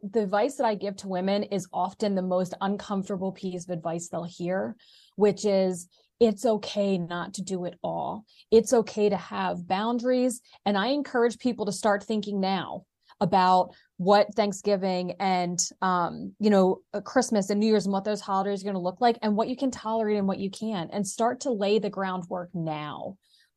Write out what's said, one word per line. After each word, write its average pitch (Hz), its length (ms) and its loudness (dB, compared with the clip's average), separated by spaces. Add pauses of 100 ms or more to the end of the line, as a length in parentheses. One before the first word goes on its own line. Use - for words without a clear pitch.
the 208 200 -2
advice 208 340 2
that 262 100 0
I 220 100 2
give 196 220 -6
to 196 120 -10
women 190 340 0
is 196 300 -4
often 190 420 -2
the 185 60 0
most 180 400 0
uncomfortable 196 720 -2
piece 180 320 -8
of 180 40 -14
advice 170 380 -6
they'll 170 160 -6
hear, 185 540 -4 (400)
which 202 260 4
is, 190 460 0 (280)
"It's 220 280 2
okay 208 520 0
not 175 360 -6
to 202 80 -8
do 185 240 -4
it 175 180 -8
all. 165 400 -4 (260)
It's 220 220 6
okay 220 380 2
to 196 80 2
have 185 500 -6
boundaries." 240 720 0 (260)
And 202 120 2
I 196 100 0
encourage 254 500 0
people 233 280 -2
to 196 80 -2
start 196 280 0
thinking 208 380 -2
now 185 460 -2 (340)
about 185 560 4 (220)
what 202 380 4
Thanksgiving 190 840 0
and, 180 420 0 (200)
um, 180 580 0
you 208 100 4
know, 190 340 4 (100)
uh, 208 80 -4
Christmas 214 480 0
and 208 100 2
New 220 80 2
Year's 208 200 4
and 202 40 0
what 190 140 -2
those 208 160 -2
holidays 196 420 -2
are 196 40 -6
gonna 196 120 -4
look 180 220 -4
like 233 200 4
and 214 140 2
what 226 140 0
you 254 80 -4
can 269 120 0
tolerate 220 460 0
and 196 140 0
what 190 100 -2
you 196 100 -4
can't, 202 440 -6
and 202 120 -2
start 240 360 -2
to 277 100 -2
lay 208 260 2
the 208 120 0
groundwork 185 640 -6
now. 156 640 -6 (400)